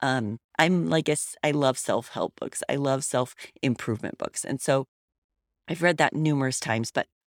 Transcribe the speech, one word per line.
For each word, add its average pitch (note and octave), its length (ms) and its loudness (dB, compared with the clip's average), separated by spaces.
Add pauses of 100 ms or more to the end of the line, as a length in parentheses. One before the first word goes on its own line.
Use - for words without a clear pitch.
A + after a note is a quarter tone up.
um, A#2+ 380 0 (200)
I'm E3+ 300 4
like, D#3+ 200 2
a D#3 40 4
s-, - 300 -6
I D3+ 80 2
love C3 280 2
self-help - 580 -2
books. - 320 -8
I C3+ 80 0
love C3+ 260 0
self-improvement - 1160 -4
books. - 260 -6
And - 160 -4
so C#3 260 2 (800)
I've E3 160 -4
read E3+ 140 4
that D3+ 180 4
numerous C#3 460 0
times, A2+ 320 -2
but, - 140 -2 (220)